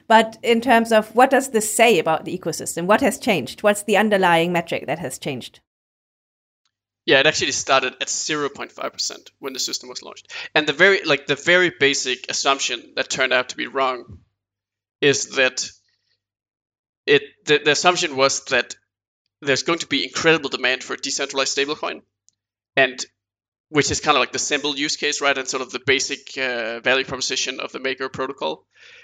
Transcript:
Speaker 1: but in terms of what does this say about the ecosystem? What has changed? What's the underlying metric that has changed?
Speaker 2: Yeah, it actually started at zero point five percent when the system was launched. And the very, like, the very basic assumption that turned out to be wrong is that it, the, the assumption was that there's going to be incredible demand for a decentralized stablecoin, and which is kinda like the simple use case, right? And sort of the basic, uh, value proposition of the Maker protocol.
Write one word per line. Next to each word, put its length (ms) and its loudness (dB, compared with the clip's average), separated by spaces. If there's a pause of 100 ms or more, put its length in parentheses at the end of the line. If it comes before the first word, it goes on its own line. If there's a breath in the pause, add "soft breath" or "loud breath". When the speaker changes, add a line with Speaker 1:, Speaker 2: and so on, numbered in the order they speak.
Speaker 1:
but 340 4
in 200 2
terms 320 4
of 200 2
what 160 6
does 200 2
this 260 -2
say 240 6
about 240 0
the 140 -6
ecosystem? 480 -6
What 160 4
has 180 0
changed? 440 -2
What's 200 2
the 140 2
underlying 560 2
metric 340 -4
that 120 -4
has 200 -10
changed? 400 -10 (1500)
Speaker 2:
Yeah, 140 6
it 80 4
actually 240 0
started 500 0
at 80 -6
zero 400 -4
point 220 -14
five 220 -10
percent 360 -10 (100)
when 140 -10
the 60 -8
system 300 -8
was 120 -14
launched. 300 -20 (240 loud breath)
And 100 2
the 80 0
very, 300 4
like, 240 0
the 80 -2
very 340 2
basic 600 0
assumption 640 -2
that 140 -4
turned 240 -2
out 160 0
to 80 -14
be 100 -8
wrong 520 -4 (800)
is 340 2
that 340 0 (1400)
it, 180 4 (220)
the, 180 4
the 80 4
assumption 440 0
was 300 0
that 300 -4 (680)
there's 220 0
going 160 -2
to 80 -10
be 160 -4
incredible 460 0
demand 320 -2
for 120 -10
a 40 -6
decentralized 580 -4
stablecoin, 460 -4 (720)
and 300 0 (640)
which 220 2
is 80 -2
kinda 200 2
like 120 -2
the 80 -6
simple 360 -4
use 200 -4
case, 260 -4
right? 160 0
And 100 -6
sort 140 -6
of 100 -10
the 140 -8
basic, 520 -2
uh, 420 -6
value 260 0
proposition 540 -6
of 120 -10
the 80 -12
Maker 300 -6
protocol. 560 -8 (380 soft breath)